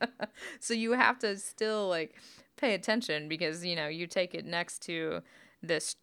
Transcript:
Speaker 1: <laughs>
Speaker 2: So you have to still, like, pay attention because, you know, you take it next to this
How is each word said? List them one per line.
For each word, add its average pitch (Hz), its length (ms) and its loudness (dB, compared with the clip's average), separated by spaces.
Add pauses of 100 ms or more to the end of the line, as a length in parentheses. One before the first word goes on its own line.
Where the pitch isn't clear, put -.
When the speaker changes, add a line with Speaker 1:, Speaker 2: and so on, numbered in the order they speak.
Speaker 1:
<laughs> - 580 -6
Speaker 2:
So - 140 -2
you 226 200 0
have 254 260 6
to 202 180 0
still, 214 500 0
like, 165 280 0 (420)
pay 247 160 4
attention 185 560 0
because, 160 340 0
you 175 140 0
know, 151 100 -2
you 165 200 -4
take 180 280 0
it 165 100 -6
next 170 420 -4
to 165 340 -2 (400)
this 165 420 0